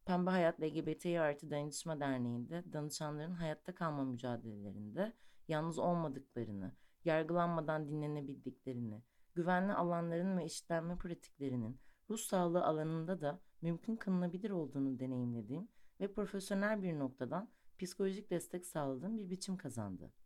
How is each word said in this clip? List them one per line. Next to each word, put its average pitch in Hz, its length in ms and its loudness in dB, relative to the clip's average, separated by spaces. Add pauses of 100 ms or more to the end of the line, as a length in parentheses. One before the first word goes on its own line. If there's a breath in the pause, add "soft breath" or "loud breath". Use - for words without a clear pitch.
Pembe 180 260 4
Hayat 170 300 6
L 156 80 2
G 151 180 0
B 156 120 -2
T 180 120 0
İ 170 100 4
artı 147 300 2
Dayanışma 147 500 -2
Derneği'nde 131 720 -2
danışanların 151 600 -4
hayatta 170 400 -4
kalma 151 300 -2
mücadelelerinde 117 1080 -4 (360 soft breath)
yalnız 160 300 0
olmadıklarını, 127 920 0 (320 soft breath)
yargılanmadan 160 840 2
dinlenebildiklerini, 135 1120 -4 (320)
güvenli 180 380 4
alanların 175 680 2
ve 160 60 0
eşitlenme 165 520 -2
pratiklerinin 131 840 -4 (300 soft breath)
ruh 220 80 -2
sağlığı 175 460 4
alanında 160 560 2
da 143 200 -2 (220 soft breath)
mümkün 170 340 0
kılınabilir 185 540 2
olduğunu 139 480 0
deneyimlediğim 127 720 -2 (320 soft breath)
ve 196 120 0
profesyonel 196 720 0
bir 170 160 0
noktadan 139 520 -2 (280 soft breath)
psikolojik 190 520 -2
destek 175 360 -2
sağladığım 156 520 0
bir 190 120 -6
biçim 185 260 -2
kazandı. 104 560 -6 (140)